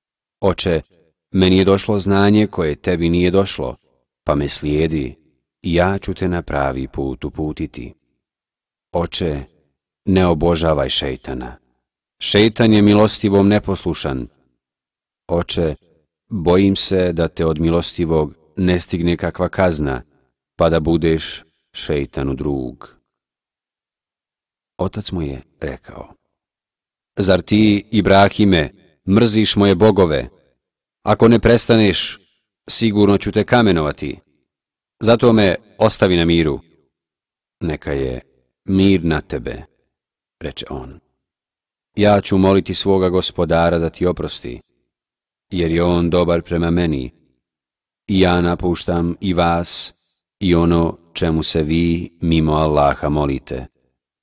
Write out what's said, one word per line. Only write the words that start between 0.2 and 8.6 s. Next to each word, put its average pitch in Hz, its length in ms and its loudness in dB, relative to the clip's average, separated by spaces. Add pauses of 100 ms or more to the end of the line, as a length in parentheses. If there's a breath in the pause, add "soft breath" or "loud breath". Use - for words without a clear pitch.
Oče, 90 400 0 (500)
meni 92 260 4
je 95 80 4
došlo 98 340 0
znanje 101 480 2
koje 78 280 -4
tebi 85 340 -2
nije 87 220 2
došlo, 87 440 -2 (480)
pa 76 120 0
me 71 120 -2
slijedi 76 680 -4 (460)
i 87 120 -4
ja 92 240 0
ću 95 160 -8
te 92 160 -6
na 87 120 -4
pravi 67 460 -6
put 67 380 -8
uputiti.' 73 680 -10 (1000)